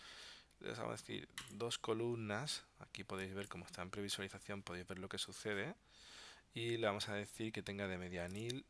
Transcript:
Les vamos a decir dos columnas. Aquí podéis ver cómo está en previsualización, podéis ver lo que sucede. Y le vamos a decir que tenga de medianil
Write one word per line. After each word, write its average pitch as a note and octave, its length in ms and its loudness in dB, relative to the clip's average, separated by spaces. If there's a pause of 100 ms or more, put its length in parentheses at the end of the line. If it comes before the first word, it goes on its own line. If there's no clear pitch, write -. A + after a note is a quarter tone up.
(600)
Les - 180 -2
vamos A2+ 160 0
a A#2 80 -2
decir - 280 -4 (220)
dos A#2 260 2
columnas. A#2 840 2 (160)
Aquí - 240 -8
podéis F#2+ 300 -2
ver G2 140 0
cómo F2 180 -6
está - 160 -6
en F#2 100 -2
previsualización, G2+ 720 0
podéis F2+ 240 -4
ver F#2 120 -4
lo F#2+ 100 -4
que G2+ 80 -2
sucede. G#2 580 0 (800)
Y A#2 240 4
le A2 100 6
vamos G2+ 220 4
a G#2+ 40 2
decir G#2 380 0
que G#2+ 100 0
tenga G2+ 260 0
de F#2 100 2
medianil F2+ 720 0